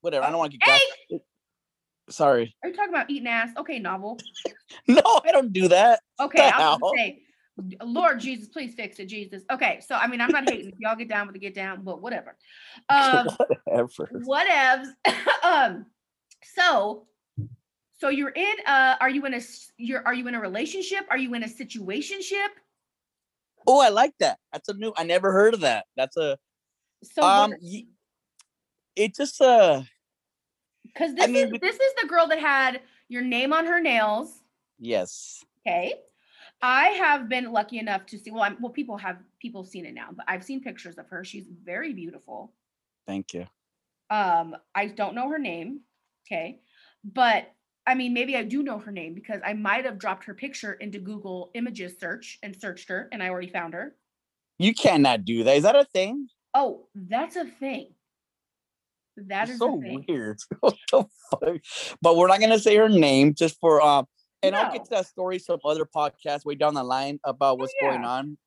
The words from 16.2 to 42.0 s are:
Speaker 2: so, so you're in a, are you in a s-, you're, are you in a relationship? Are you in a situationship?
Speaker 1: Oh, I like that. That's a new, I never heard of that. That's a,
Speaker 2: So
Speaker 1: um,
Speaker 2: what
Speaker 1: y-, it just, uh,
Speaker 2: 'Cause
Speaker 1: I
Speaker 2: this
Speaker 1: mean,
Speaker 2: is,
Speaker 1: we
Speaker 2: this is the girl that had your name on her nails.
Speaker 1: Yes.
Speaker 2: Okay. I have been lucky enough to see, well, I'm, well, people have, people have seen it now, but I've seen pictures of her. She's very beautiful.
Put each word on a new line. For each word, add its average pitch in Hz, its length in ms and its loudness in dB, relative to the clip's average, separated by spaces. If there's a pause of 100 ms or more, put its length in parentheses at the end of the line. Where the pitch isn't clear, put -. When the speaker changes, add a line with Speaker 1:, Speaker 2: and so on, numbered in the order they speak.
Speaker 2:
so, 214 500 0 (920)
so 294 100 0
you're 277 220 -2
in 403 240 -2 (120)
a, 262 340 4
are 262 100 2
you 277 160 -4
in 269 80 -4
a 240 40 -6
s-, - 380 -16
you're, 240 300 -8
are 247 80 0
you 247 120 -8
in 240 80 -8
a 233 60 -6
relationship? 359 680 -6
Are 254 80 -2
you 247 160 -6
in 233 80 -6
a 220 60 -10
situationship? 302 1000 -8 (1160)
Speaker 1:
Oh, 269 140 8
I 240 100 8
like 240 300 2
that. 135 180 0 (140)
That's - 160 -12
a 208 60 -8
new, 208 220 -8
I 165 80 -4
never 185 280 0
heard 208 220 6
of 208 60 -6
that. 120 240 0 (120)
That's 131 200 -2
a, 147 220 -2 (680)
Speaker 2:
So - 220 0
Speaker 1:
um, 202 240 6
Speaker 2:
what - 100 -12
Speaker 1:
y-, 180 240 -14 (1120)
it 208 180 0
just, - 260 -6
uh, 202 420 6 (1120)
Speaker 2:
'Cause 311 180 -2
Speaker 1:
I - 20 -
Speaker 2:
this 349 120 4
Speaker 1:
mean, 247 180 2
Speaker 2:
is, 214 60 -6
Speaker 1:
we 233 80 -8
Speaker 2:
this 392 160 -4
is 539 160 2 (100)
the 311 60 -4
girl 330 200 4
that 311 100 0
had 269 440 0 (260)
your 247 140 -8
name 254 300 -2
on 330 140 0
her 349 140 0
nails. 233 600 -2 (360)
Speaker 1:
Yes. - 680 -6 (220)
Speaker 2:
Okay. 180 280 -2 (640)
I 262 280 2
have 302 400 0
been 247 240 -6
lucky 214 260 -4
enough 202 280 -6
to 214 120 -18
see, 220 120 -18
well, 226 120 -4
I'm, 202 180 -4
well, 240 120 -10
people 233 260 -10
have, 185 200 -10 (220)
people 233 220 -14
have 190 80 -20
seen 175 160 -16
it - 80 -18
now, 117 180 -16
but - 160 -20
I've 185 160 -8
seen 269 160 -10
pictures 185 380 -18
of 156 100 -20
her. 185 160 -14
She's 190 220 -18 (180)
very 247 280 -10
beautiful. 180 600 -16 (540)